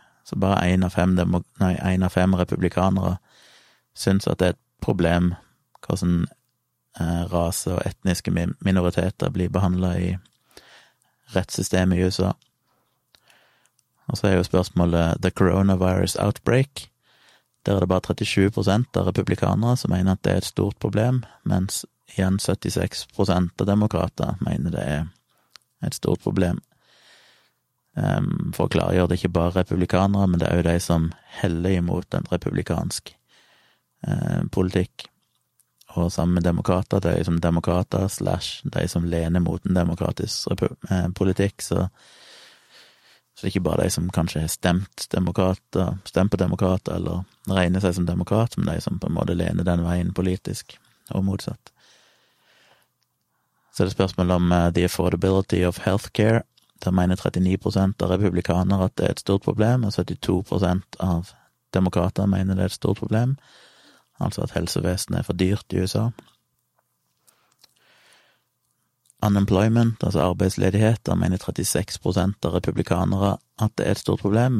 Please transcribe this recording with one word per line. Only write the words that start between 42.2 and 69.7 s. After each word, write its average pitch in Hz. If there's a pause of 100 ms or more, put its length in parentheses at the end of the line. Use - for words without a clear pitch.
så -
det 92
er -
ikke 92
bare 82
de 90
som 87
kanskje 78
har 80
stemt -
demokrater, 92
stemt 98
på -
demokrater, 92
eller 90 (240)
regner 92
seg 87
som 87
demokrat, 92
men 82
de 82
som -
på -
en 82
måte 85
lener 87
den 87
veien 87
politisk, - (340)
og 95
motsatt. - (2000)
Så -
er 92
det -
spørsmål 92
om, 87
eh, 87
the 87
affordability 90
of 87
healthcare. 107 (400)
Der 92
mener 92
trettini 92
prosent 98
av 92
republikanere 92
at -
det -
er -
et -
stort 98
problem, 110
og 101
syttito 92
prosent 92
av 90 (400)
demokrater 92
mener 95
det 95
er 92
et -
stort -
problem. 123 (840)
Altså -
at -
helsevesenet 90
er -
for -
dyrt 92
i 92
U 90
S 98
A. 107 (3250)
Unemployment, 107